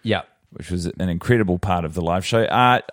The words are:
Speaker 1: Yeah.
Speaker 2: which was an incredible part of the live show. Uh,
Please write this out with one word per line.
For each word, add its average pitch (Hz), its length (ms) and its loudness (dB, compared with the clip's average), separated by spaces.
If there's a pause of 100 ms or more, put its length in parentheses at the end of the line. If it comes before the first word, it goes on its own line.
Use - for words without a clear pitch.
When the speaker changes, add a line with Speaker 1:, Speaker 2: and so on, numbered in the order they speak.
Speaker 1:
Yeah. 107 180 0 (300)
Speaker 2:
which - 180 -14
was 87 160 -4
an 90 240 -4
incredible 90 480 2
part 87 280 -2
of 80 100 -8
the 87 80 -4
live 87 200 -2
show. 117 200 2
Uh, 123 380 4 (120)